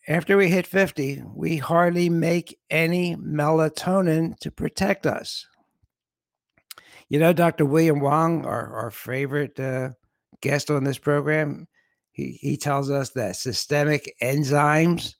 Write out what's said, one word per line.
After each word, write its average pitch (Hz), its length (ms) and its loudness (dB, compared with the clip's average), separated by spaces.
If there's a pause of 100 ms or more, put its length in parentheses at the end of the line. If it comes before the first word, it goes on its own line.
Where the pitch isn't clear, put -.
After 165 280 0
we 190 140 4
hit 180 160 2
fifty, 143 560 -2 (100)
we 165 260 -4
hardly 175 520 2
make 165 480 0 (140)
any 170 460 0
melatonin 160 1200 0
to 156 100 -10
protect - 560 -4
us. - 400 -6 (1600)
You 143 100 2
know, 165 140 6
Doctor 165 320 2
William 151 340 4
Wang, 156 440 2
our, - 320 -6
our 113 140 -6
favorite, 135 680 -6
uh, 131 300 -4 (520)
guest 139 300 -2
on 139 120 0
this 135 140 -2
program, 147 680 -2 (440)
he, 131 300 -8
he 139 160 -2
tells 139 320 -2
us 139 220 -2
that 101 240 -4
systemic 147 840 -2
enzymes 147 1000 2